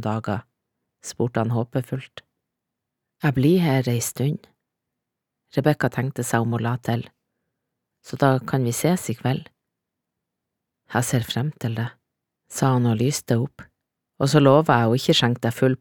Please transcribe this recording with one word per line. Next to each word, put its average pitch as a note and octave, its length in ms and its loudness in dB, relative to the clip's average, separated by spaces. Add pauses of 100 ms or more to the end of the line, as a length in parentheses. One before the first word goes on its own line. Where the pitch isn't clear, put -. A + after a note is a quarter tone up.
dager?» G#2+ 400 -4 (580)
spurte - 380 -4
han A2+ 140 -2
håpefullt. - 680 -6 (1000)
«Jeg D3 100 0
blir D3+ 300 2
her C3 260 0
ei A#2+ 100 -2
stund.» - 480 -6 (1080)
Rebekka C#3 340 0
tenkte B2 340 -6
seg A#2 220 0
om A#2 80 -2
og A#2 80 -4
la A#2 160 -2
til. A#2 300 -4 (1000)
«Så - 160 -12
da C3 180 4
kan C3+ 240 -2
vi A#2 120 0
ses F3 340 -2
i A#2+ 80 -6
kveld?» D3+ 300 -4 (1500)
«Jeg A#2+ 140 0
ser A#2+ 200 -2
frem C3 220 -4 (100)
til A2+ 200 -6
det», A#2 80 -6 (600)
sa C3 280 0
han B2 120 2
og A2 140 0
lyste B2 400 -2
opp, - 240 -10 (560)
«og C#3+ 80 2
så D3+ 100 6
lover C#3+ 300 6
jeg A#2 220 4
å A#2+ 80 4
ikke - 180 0
skjenke B2 260 0
deg A#2 140 -2
full C3 240 2